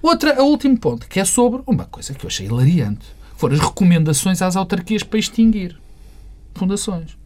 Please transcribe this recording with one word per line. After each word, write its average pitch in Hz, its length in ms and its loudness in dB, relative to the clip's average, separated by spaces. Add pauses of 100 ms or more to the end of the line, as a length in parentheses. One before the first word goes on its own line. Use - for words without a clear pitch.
Outra, 302 400 2
o 277 40 6
último 277 320 2
ponto, - 320 -4
que 190 100 -2
é 190 60 0
sobre 247 420 2
uma 220 160 0
coisa - 300 -14
que - 120 -12
eu - 40 -10
achei 95 160 -8
hilariante, 120 600 0 (300)
foram 135 200 0
as 151 40 2
recomendações 175 840 2
às 185 140 0
autarquias 190 480 -2
para 220 160 -2
extinguir 214 580 0 (760)
fundações. 190 720 -6